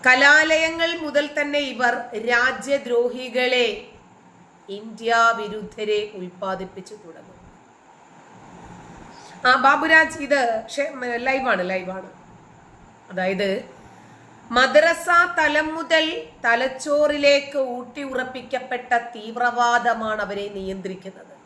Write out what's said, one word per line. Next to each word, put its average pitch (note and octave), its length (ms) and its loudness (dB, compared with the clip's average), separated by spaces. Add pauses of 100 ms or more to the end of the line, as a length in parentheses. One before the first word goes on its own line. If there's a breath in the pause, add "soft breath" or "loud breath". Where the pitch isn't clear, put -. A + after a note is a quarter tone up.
കലാലയങ്ങൾ D#4+ 840 4 (140)
മുതൽ D4 200 0 (120)
തന്നെ C#4+ 240 -2 (100)
ഇവർ A#3+ 240 0 (380)
രാജ്യദ്രോഹികളെ, B3 1400 0 (1080)
ഇന്ത്യ A3+ 360 -4 (240)
വിരുദ്ധരെ G#3+ 640 -4 (180)
ഉൽപ്പാദിപ്പിച്ചു F#3 760 -10 (100)
തുടങ്ങും. D#3+ 360 -20 (2000 loud breath)
ആ, B3+ 40 6 (140)
ബാബുരാജ് D#4 600 4
ഇത് C#4 140 2 (280)
ക്ഷേ-, C#4+ 240 -4 (360)
ലൈവാണ്, B3 340 0 (100)
ലൈവാണ്. F#3 380 -8 (1000)
അതായത് F#3+ 380 -2 (1040 loud breath)
മദ്രസ D4+ 500 4 (320)
തലം D4+ 380 0
മുതൽ D#4+ 280 0 (400)
തലച്ചോറിലേക്ക് C#4+ 1160 2 (160)
ഊട്ടി B3 340 -12
ഉറപ്പിക്കപ്പെട്ട B3+ 800 -6 (240)
തീവ്രവാദമാണ് A#3 1120 0
അവരെ G3+ 220 -6 (100)
നിയന്ത്രിക്കുന്നത്. F#3+ 760 -10 (120)